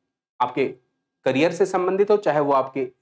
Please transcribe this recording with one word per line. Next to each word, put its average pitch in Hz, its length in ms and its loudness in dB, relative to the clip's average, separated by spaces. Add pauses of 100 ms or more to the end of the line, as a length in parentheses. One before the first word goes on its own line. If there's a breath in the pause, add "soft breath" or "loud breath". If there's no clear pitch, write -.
(420)
आपके 127 240 -2 (600)
करियर 135 260 2
से 170 140 0
संबंधित 190 460 0
हो, 208 60 4
चाहे 151 220 0
वो 139 140 0
आपके 131 380 -2 (100)